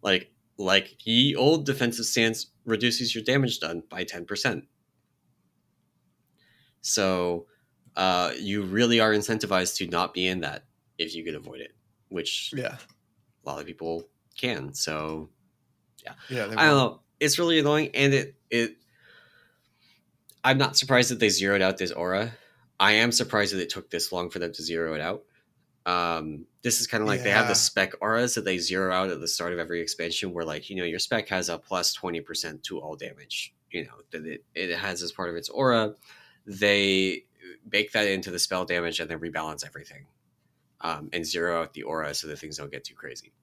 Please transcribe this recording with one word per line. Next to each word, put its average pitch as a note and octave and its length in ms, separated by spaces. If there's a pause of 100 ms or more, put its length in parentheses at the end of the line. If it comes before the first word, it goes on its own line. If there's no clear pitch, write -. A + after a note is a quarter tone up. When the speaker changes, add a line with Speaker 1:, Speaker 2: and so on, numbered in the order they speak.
Speaker 1:
like, F#2+ 320 (240)
like F#2+ 480
ye A#2+ 300
old C#3+ 300
defensive A#2 400
stance A2+ 420 (180)
reduces A2+ 500
your A2+ 80
damage B2+ 360
done E2+ 300
by F2+ 140
ten F2 220
percent. G2+ 420 (2250)
So, F2+ 680 (480)
uh, F2+ 420
you G2+ 260
really A2+ 360
are A2 140
incentivized G#2 640
to F#2 100
not F2 260
be F#2 140
in F#2 140
that D2+ 240 (320)
if E2 180
you D#2+ 80
can E2 120
avoid - 260
it, - 140 (340)
which - 460
Speaker 2:
Yeah. C3 220 (680)
Speaker 1:
a C#2 40
lot C#2+ 100
of D2+ 60
people E2 440 (280)
can. D2 360
So, D#2 560 (760)
yeah. - 100 (160)
Speaker 2:
Yeah, A#2+ 180
they A2 80
Speaker 1:
I D#3+ 100
don't D3+ 120
Speaker 2:
will. C3 120
Speaker 1:
know. - 100 (200)
It's D3+ 200
really E3+ 200
annoying, D3 360
and C#3 180
it, - 220 (160)
it, A#2 260 (1700)
I'm C3+ 160
not C3+ 180
surprised B2 320
that A#2+ 100
they A2+ 100
zeroed G2 340
out F#2 140
this F2 140
aura. F#2+ 420 (460)
I G2 140
am A2+ 180
surprised G#2+ 440
that F#2+ 60
it E2+ 80
took - 200
this E2+ 220
long F2+ 180
for F2+ 80
them E2+ 160
to - 100
zero E2 300
it D2+ 80
out. F2 240 (640)
Um, E2 580 (160)
this A#2 200
is - 60
kinda A2 200
like G2 160
they G2+ 80
have A2 160
the A2 40
Speaker 2:
Yeah. - 20
Speaker 1:
spec - 480
auras A#2 340
that A2 100
they F#2 140
zero F#2 340
out F#2 160
at E2 100
the E2 80
start F2 260
of F2 60
every E2+ 220
expansion E2+ 520
where, E2+ 120
like, D2+ 240
you G2 60
know, F#2 80
your F2 160
spec - 300
has F2+ 200
a E2 80
plus F2+ 360
twenty E2+ 280
percent D#2+ 440
to F2+ 140
all D2+ 160
damage, D2 600 (160)
you E2 140
know, A1+ 160 (100)
that D#2 140
it, D#2 280
it F2 240
has F#2 240
as E2+ 100
part F2+ 180
of E2+ 60
its E2+ 140
aura. A#2 460 (500)
They G2 800 (420)
bake G#2 260
that G#2+ 140
into F#2+ 240
the F2 80
spell F#2 260
damage E2+ 340
and D#2+ 100
then E2 100
rebalance D#2 460
everything, - 400 (760)
um, D#2 320
and E2+ 120
zero E2+ 380
out D#2 100
the D2+ 100
aura D#2 300
so D#2 140
that D2+ 100
things D2+ 200
don't C#2+ 140
get C2+ 120
too - 120
crazy. - 480